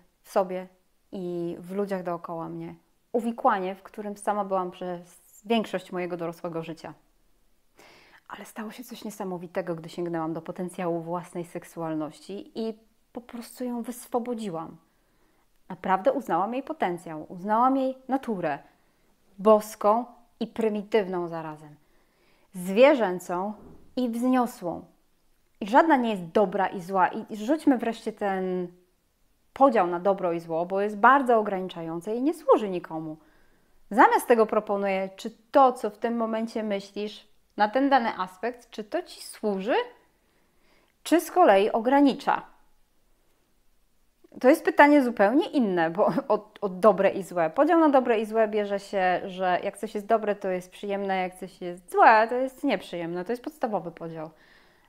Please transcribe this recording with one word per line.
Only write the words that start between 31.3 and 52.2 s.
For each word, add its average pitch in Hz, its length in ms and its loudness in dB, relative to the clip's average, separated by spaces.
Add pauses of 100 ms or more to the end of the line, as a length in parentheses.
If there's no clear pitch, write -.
ograniczający 185 760 -4
i 247 80 -4
nie 311 120 0
służy 330 340 2
nikomu. 160 480 -8 (760)
Zamiast 320 380 4
tego 220 180 6
proponuję, 202 680 -2
czy 226 140 -12 (200)
to, 269 220 8
co 233 180 -6
w - 80 -20
tym 233 180 -4
momencie 226 460 -4
myślisz 208 640 -8 (300)
na 208 120 2
ten 269 220 2
dany 240 280 2
aspekt, - 520 -8
czy 214 140 -12
to 320 180 -6
ci - 200 -18
służy, 202 520 -4 (1300)
czy 330 180 2
z 349 100 -12
kolei 214 420 6
ogranicza. 262 680 2 (2000)
To 254 80 6
jest 320 160 4
pytanie 294 380 8
zupełnie 233 440 2
inne, 180 440 2
bo 190 160 2
<laughs> 180 60 2 (160)
od, 208 320 -2
od 185 200 -6
dobre 196 300 6
i 196 120 -6
złe. 170 280 -2
Podział 320 300 4
na 320 80 6
dobre 254 320 4
i 220 60 -4
złe 220 220 2
bierze 202 320 -2
się, 185 440 0
że 185 380 -2
jak 196 160 -8
coś 214 160 -10
jest 208 120 -6
dobre, 214 280 0
to 196 140 -6
jest 180 220 -4
przyjemne, 196 520 -4
jak 180 120 -8
coś - 260 -16
jest 180 320 -12
złe, 240 360 8